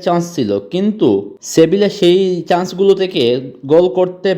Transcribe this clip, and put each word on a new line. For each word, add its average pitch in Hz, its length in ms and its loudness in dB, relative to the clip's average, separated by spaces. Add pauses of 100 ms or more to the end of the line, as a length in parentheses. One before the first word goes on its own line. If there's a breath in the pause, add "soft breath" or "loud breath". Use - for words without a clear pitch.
চান্স 175 220 0 (100)
ছিল, 113 160 -2 (200)
কিন্তু 196 400 0 (340)
সেভিলা 185 460 2
সেই 175 300 2 (280)
চান্সগুলো 185 480 0
থেকে 185 280 -2 (420)
গোল 160 240 4
করতে 180 480 -2